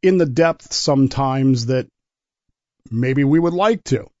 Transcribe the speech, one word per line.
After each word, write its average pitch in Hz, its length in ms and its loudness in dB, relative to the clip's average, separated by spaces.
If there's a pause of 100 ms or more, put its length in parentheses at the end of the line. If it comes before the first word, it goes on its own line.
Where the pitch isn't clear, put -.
in 185 160 2
the 170 80 2
depth 160 480 -2
sometimes 135 960 0
that 127 200 -2 (1040)
maybe 127 320 0
we 147 160 2
would 170 140 0
like 202 320 -2
to. 113 240 -4 (120)